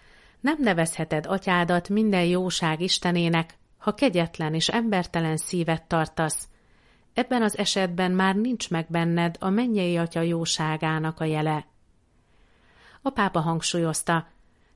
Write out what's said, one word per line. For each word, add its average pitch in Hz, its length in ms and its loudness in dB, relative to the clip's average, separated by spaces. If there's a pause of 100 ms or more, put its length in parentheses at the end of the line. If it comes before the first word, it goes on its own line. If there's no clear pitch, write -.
(400)
Nem 302 200 -2
nevezheted 165 680 0
atyádat 175 640 0
minden 202 360 2
jóság 175 560 0
istenének, 170 760 0 (200)
ha 208 160 -2
kegyetlen 165 600 0
és 165 160 0
embertelen 175 680 0
szívet 165 500 -2
tartasz. 160 600 -2 (680)
Ebben 247 280 0
az 208 160 0
esetben 185 540 0
már 190 240 2
nincs 226 340 -2
meg 165 200 -2
benned 170 500 0
a 185 100 -2
mennyei 202 480 0
Atya 170 240 -2
jóságának 160 1000 -2
a 165 40 -2
jele. 156 440 -2 (1300)
A 277 80 -2
pápa 190 300 0
hangsúlyozta, 165 880 0 (480)